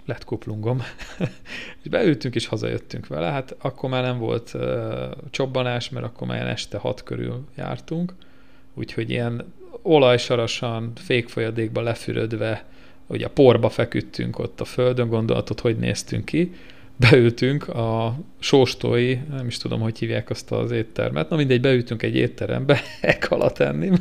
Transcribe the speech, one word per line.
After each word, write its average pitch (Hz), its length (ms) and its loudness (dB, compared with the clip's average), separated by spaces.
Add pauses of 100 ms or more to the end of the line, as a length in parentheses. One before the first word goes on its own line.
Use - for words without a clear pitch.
lett - 180 -6
kuplungom. 113 580 -2 (480)
<laughs> - 520 -14
És 151 80 -10
beültünk, 156 440 2
és 117 120 -2
hazajöttünk 113 600 -6
vele. 156 240 -4
Hát 135 300 -6
akkor 135 300 -4
már 127 120 0
nem 127 160 -2
volt, 117 360 -2
ö, 120 500 -4 (260)
csobbanás, 127 600 -2
mert 123 160 -6
akkor 123 200 -8
már 123 100 -2
ilyen 120 120 -4
este 113 300 -6
hat - 240 -4
körül 120 420 -6 (120)
jártunk. 139 580 -6 (600)
Úgyhogy 117 360 -6
ilyen 120 420 -4 (300)
olajsarasan, 120 1120 4
fékfolyadékba 113 840 -2
lefürödve, 113 840 -2 (420)
ugye 113 200 -4
a - 40 -6
porba 117 380 8
feküdtünk 120 680 -2
ott - 220 -6
a - 40 -4
földön, 123 440 0
gondolhatod, 113 520 0
hogy 113 160 2
néztünk 117 480 -2
ki. 175 300 0 (420)
Beültünk 123 720 6
a 113 480 -2 (220)
sóstói, 123 760 4
nem 135 320 -6
is 120 120 -4
tudom, 117 220 -2
hogy 110 180 -2
hívják 117 320 -2
azt - 220 -8
az 117 180 0
éttermet. 120 580 -2
Na 170 80 0
mindegy, 131 240 4
beültünk 123 420 2
egy 113 140 0
étterembe 123 640 0 (100)
<laughs> - 100 -16
hek - 300 2
alatt - 280 2
enni, 147 320 2 (100)